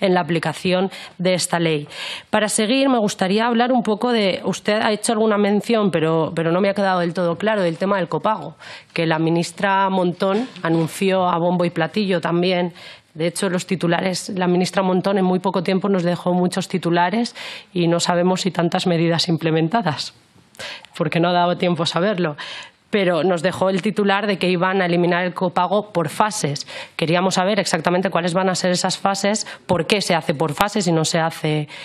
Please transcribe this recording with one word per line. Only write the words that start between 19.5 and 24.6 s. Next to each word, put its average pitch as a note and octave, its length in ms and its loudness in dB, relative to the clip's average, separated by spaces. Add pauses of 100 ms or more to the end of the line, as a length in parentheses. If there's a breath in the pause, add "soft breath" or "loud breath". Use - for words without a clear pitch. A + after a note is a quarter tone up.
porque D#3+ 240 0
no E3+ 80 4
ha F3+ 40 2
dado F3 260 2
tiempo F3 240 0
a D#3+ 40 0
saberlo. F3 520 0 (520 loud breath)
Pero F3 340 2
nos F3 180 2
dejó F#3 280 0
el F#3+ 120 0
titular G3+ 460 0
de G3 100 0
que F3+ 100 0
iban F#3 320 2